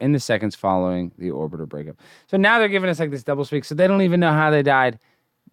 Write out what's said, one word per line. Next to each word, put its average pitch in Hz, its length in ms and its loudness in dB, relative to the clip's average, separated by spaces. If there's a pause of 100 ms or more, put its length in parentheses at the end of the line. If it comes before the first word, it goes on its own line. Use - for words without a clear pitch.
in 135 120 0
the 139 80 0
seconds 107 340 -2
following 92 640 -2
the 90 100 -8
orbiter 78 400 -8
breakup." 76 280 -14 (300)
So 190 100 -4
now 208 220 4
they're 214 100 2
giving 190 200 -2
us, 165 120 -4
like, 156 100 -2
this 139 140 -10
double 143 200 -4
speak, 147 200 -6
so - 100 -10
they 175 120 2
don't 196 160 2
even 175 180 2
know 165 120 4
how 151 180 4
they 147 120 4
died. 131 360 2 (540)